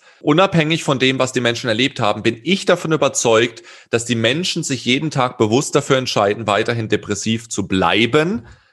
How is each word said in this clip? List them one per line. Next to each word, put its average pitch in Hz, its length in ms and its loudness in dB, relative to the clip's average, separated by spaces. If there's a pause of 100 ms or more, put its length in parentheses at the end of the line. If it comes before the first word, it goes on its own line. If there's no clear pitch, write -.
(220)
unabhängig 165 600 2
von 139 160 0
dem, 131 180 2
was 127 160 0
die 127 80 0
Menschen 117 260 -2
erlebt 123 320 -2
haben, 107 220 0
bin 113 220 -2
ich 185 220 -2
davon 170 260 0
überzeugt, 127 720 2 (260)
dass 117 160 -2
die 117 100 -2
Menschen 139 460 -2
sich 135 240 -6
jeden 139 240 0
Tag 127 300 -2
bewusst 117 340 2
dafür 139 240 2
entscheiden, 110 480 0
weiterhin 110 420 0
depressiv 107 640 -4
zu 98 180 -6
bleiben, 117 760 0 (260)